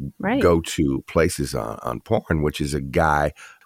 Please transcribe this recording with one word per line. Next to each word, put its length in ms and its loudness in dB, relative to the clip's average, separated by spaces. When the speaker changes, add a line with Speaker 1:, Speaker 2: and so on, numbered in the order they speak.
Speaker 1:
Right. 220 0
Speaker 2:
go-to 680 2
places 480 0
on, 260 -6
on 200 -6
porn, 420 0
which 180 0
is 140 -2
a 60 -2
guy, 520 2